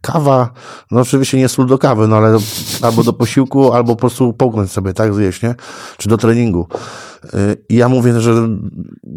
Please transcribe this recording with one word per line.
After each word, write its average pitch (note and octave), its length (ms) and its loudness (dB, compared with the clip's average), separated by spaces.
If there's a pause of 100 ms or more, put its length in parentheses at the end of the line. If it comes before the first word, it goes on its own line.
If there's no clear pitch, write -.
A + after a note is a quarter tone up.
Kawa, C3+ 500 0 (400)
no A#2 100 2
oczywiście C3 380 0
nie C3 100 2
sól B2+ 180 0
do C3 120 2
kawy, A2 300 2
no A2 80 4
ale A2 220 4 (440)
albo A#2 220 2
do A#2 80 2
posiłku, C3 600 2
<laughs> A#2+ 40 2
albo A#2+ 200 2
po - 40 -10
prostu B2 320 0
połknąć G#2+ 400 -2
sobie, F#2+ 200 -4
tak, G#2+ 220 0
zjeść, G2 280 -2
nie? A#2 120 -2 (420)
Czy - 120 -8
do A2 100 4
treningu. A2+ 480 0 (580)
Y, - 40 -20 (400)
i A2+ 80 0
ja A#2+ 120 4
mówię, A#2+ 320 2
że A2+ 280 2 (680)